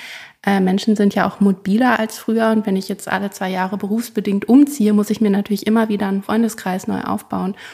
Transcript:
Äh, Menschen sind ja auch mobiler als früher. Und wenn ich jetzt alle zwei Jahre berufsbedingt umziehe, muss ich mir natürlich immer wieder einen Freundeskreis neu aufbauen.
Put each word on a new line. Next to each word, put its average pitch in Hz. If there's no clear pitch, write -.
Äh, 196
Menschen 190
sind 202
ja 196
auch -
mobiler 202
als 220
früher. 220
Und 220
wenn 190
ich 190
jetzt -
alle 196
zwei 190
Jahre 190
berufsbedingt 202
umziehe, 247
muss 208
ich 214
mir 208
natürlich 202
immer 220
wieder 208
einen 196
Freundeskreis 214
neu 202
aufbauen. 196